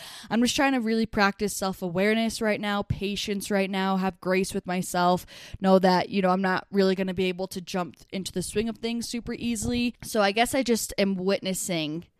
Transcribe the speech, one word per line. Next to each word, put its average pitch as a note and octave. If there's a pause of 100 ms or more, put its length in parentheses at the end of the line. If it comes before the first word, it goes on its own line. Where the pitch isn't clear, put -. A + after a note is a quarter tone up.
(300)
I'm A3
just A#3+
trying C#4
to B3+
really A3+
practice G3+
self-awareness G3
right G#3+
now, G3+
patience G3+
right G3
now, F#3+
have F#3
grace F#3
with G3
myself, F3+ (340)
know F#3+
that, F3
you G3
know, F#3
I'm F#3+
not F#3
really F#3+
gonna F#3+
be F#3
able F#3
to F#3+
jump F3 (160)
into F#3+
the F#3
swing A3
of G#3+
things A#3
super A#3+
easily. A#3+
So A3
I G3
guess A3+
I C4+
just -
am G3
witnessing F3+ (160)